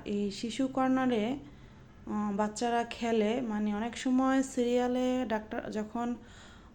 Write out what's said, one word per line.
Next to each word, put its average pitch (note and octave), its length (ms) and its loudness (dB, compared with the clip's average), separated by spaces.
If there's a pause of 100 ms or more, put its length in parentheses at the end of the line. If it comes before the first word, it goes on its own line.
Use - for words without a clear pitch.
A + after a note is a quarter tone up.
এই G3+ 260 0
শিশু A#3 360 -2
কর্নারে, C4 720 2 (680)
আহ, G#3 300 -2
বাচ্চারা A3+ 480 0
খেলে, A3+ 580 2
মানে, G#3+ 340 0
অনেক A#3 220 -4
সময় C4 460 4
সিরিয়ালে B3 840 2
ডাক্তার G#3+ 460 -4
যখন, A#3 440 -4 (600)